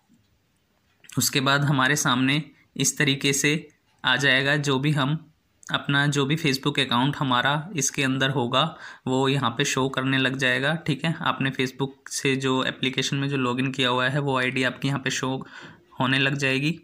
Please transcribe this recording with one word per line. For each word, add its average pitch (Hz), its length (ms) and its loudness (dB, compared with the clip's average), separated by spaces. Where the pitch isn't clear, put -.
उसके - 320 -2
बाद 139 240 2
हमारे 139 320 2
सामने 135 440 2
इस - 200 -2
तरीके 139 380 2
से 147 200 2
आ 127 120 2
जाएगा, 139 420 4
जो 143 220 0
भी 147 120 2
हम 143 320 0
अपना 143 440 0
जो 139 180 2
भी 143 120 0
Facebook 143 420 0
अकाउंट 127 360 0
हमारा 139 600 0
इसके 139 280 -2
अंदर 131 260 0
होगा 127 320 2
वो 131 220 2
यहाँ 139 220 0
पे - 140 -2
शो 135 240 0
करने 135 280 0
लग 131 200 0
जाएगा, 131 400 2
ठीक 151 280 -4
है। 165 160 0
आपने 135 300 -2
Facebook 135 600 -6
से 135 240 0
जो 131 280 0
एप्लीकेशन 131 520 -2
में 139 140 -2
जो 143 80 -2
लॉगिन 127 340 0
किया 131 180 0
हुआ 127 200 2
है 143 100 0
वो 139 180 0
आईडी 127 260 0
आपकी 127 240 -2
यहाँ 139 120 0
पे 131 100 -2
शो 131 200 -2
होने 131 200 2
लग 139 160 2
जाएगी। 139 380 0